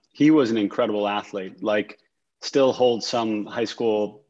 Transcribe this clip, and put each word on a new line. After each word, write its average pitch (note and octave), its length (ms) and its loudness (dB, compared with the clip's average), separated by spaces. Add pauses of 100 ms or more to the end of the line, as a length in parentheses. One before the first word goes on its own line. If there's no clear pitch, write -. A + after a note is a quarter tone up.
(120)
he D3 180 4
was C#3+ 220 4
an A2+ 60 0
incredible G#2 500 0
athlete, G2 560 -8
like, G#2+ 360 -2 (420)
still C3+ 320 2
holds A#2+ 340 0
some A2 380 -2
high A#2 200 -4
school G#2+ 640 -4